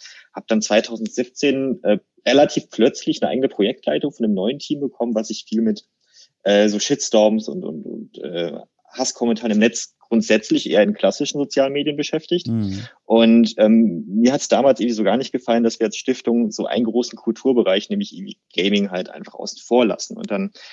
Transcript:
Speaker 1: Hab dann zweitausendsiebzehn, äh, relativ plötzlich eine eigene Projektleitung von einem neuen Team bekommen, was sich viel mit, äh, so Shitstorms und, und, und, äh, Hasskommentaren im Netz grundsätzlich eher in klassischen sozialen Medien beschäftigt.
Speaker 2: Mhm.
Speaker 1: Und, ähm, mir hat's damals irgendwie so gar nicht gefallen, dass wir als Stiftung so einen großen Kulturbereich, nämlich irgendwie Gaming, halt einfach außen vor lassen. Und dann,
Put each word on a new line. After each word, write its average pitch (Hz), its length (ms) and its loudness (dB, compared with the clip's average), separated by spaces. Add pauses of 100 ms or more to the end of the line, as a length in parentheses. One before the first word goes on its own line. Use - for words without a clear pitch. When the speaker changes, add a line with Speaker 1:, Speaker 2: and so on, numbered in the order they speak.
(320)
Speaker 1:
Hab - 140 -14
dann 110 160 0
zweitausendsiebzehn, 120 1200 -2
äh, 104 160 2 (260)
relativ - 460 2
plötzlich - 500 0
eine - 120 -2
eigene 131 160 -2
Projektleitung 120 640 -2
von 117 120 -6
einem 107 100 0
neuen 110 260 -2
Team 151 180 -8
bekommen, 120 380 -4
was 110 100 -4
sich - 220 -10
viel 110 140 -2
mit, 107 260 -2 (560)
äh, 104 240 4
so 104 100 -2
Shitstorms 107 680 0
und, - 160 -8
und, - 200 -10
und, - 340 -14
äh, 85 340 -6 (400)
Hasskommentaren 117 580 -2
im 104 80 2
Netz - 380 0 (100)
grundsätzlich 110 600 0
eher 101 140 4
in 104 100 2
klassischen 147 460 -2
sozialen 139 340 0
Medien 143 240 -4
beschäftigt. 156 520 -4
Speaker 2:
Mhm. 104 340 -4 (220)
Speaker 1:
Und, 113 520 6
ähm, 107 500 4
mir 117 280 2
hat's - 140 -4
damals 123 300 4
irgendwie 117 160 0
so 107 80 -2
gar 98 140 2
nicht 131 160 -4
gefallen, 117 320 0
dass 113 160 0
wir 113 60 2
als 104 100 -4
Stiftung 120 540 -2
so 104 160 -6
einen 117 180 -2
großen 113 320 -2
Kulturbereich, 110 720 0
nämlich 101 260 -6
irgendwie 98 220 -14 (180)
Gaming, 101 360 0
halt 92 180 -6
einfach - 240 -18
außen - 320 -14
vor 120 220 2
lassen. - 320 -6
Und 92 120 -10
dann, 101 200 -4 (220)